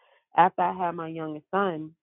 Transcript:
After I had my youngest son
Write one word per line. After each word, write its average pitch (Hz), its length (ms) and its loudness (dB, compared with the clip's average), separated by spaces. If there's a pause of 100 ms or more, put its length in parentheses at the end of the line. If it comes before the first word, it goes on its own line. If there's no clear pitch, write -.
(360)
After 180 260 6
I 180 120 0
had 180 220 -4
my 165 120 -8
youngest 156 420 -8
son 165 540 -2